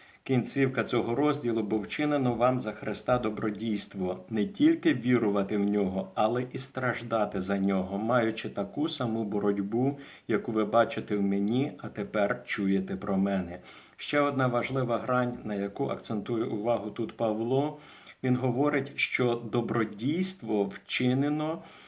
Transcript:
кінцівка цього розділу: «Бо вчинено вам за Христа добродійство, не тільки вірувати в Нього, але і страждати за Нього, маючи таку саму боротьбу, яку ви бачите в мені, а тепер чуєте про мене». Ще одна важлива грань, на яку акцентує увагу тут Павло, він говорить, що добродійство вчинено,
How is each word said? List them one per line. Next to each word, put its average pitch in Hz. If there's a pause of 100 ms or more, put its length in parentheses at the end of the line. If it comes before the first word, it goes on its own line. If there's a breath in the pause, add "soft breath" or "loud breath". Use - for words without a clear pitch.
(260 loud breath)
кінцівка 127
цього 117
розділу: 120
«Бо 107
вчинено 139
вам 123
за 107
Христа 110
добродійство, 104
не 107
тільки 160
вірувати 107
в 101
Нього, 98
але 117
і 135
страждати 113
за 98
Нього, 98
маючи 113
таку 104
саму 113
боротьбу, 104 (300 loud breath)
яку 110
ви 107
бачите 107
в 101
мені, 104
а 117
тепер 101
чуєте 98
про 98
мене». 95 (380 loud breath)
Ще -
одна 135
важлива 123
грань, 123
на 107
яку 101
акцентує 113
увагу 107
тут 104
Павло, 123 (440 loud breath)
він 123
говорить, 135
що 123
добродійство 110
вчинено, 143 (260 loud breath)